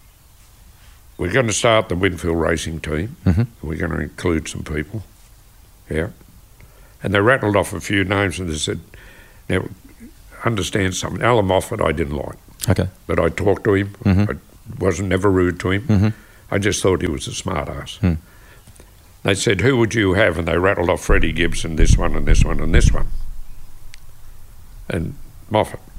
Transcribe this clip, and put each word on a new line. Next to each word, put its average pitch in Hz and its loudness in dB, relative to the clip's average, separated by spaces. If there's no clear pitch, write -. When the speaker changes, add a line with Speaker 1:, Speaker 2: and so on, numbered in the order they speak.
Speaker 1:
"We're 87 -4
gonna 113 0
start 110 2
the 87 -2
Winfield 85 0
racing 82 -2
team. 82 -6
Speaker 2:
Mm-hmm. 92 4
Speaker 1:
We're 78 -6
gonna 80 -4
include 80 -2
some - -10
people." 76 -8
Yeah. 78 -4
And 98 -2
they 101 6
rattled 107 4
off 90 0
a 90 -6
few 98 0
names 98 -2
and 92 -6
they 78 -4
said, - -6
"Now, 92 0
understand 98 -2
something. 85 -6
Alan 113 4
Moffat 95 0
I 82 2
didn't 76 -4
like. - -8
Speaker 2:
Okay. 95 2
Speaker 1:
But 85 -2
I 85 2
talked 95 0
to 104 4
him. 101 -2
Speaker 2:
Mm-hmm. 101 4
Speaker 1:
I - -4
wasn't 92 0
never 92 2
rude 90 2
to 90 -2
him. 98 -2
Speaker 2:
Mm-hmm. 107 2
Speaker 1:
I - -2
just 101 -2
thought 95 4
he 87 -2
was 69 -6
a - -10
smart 80 -6
ass." 69 -12
Speaker 2:
Hmm. 87 2
Speaker 1:
They 98 2
said, 98 0
"Who 135 2
would 113 0
you 98 2
have?" 95 2
And 82 -2
they 80 0
rattled 92 2
off 85 0
Freddie 82 4
Gibson, 82 -2
this 80 8
one 85 2
and 78 2
this 76 6
one 80 2
and 80 2
this - 8
one. 71 4
And 85 -6
Moffat. 107 0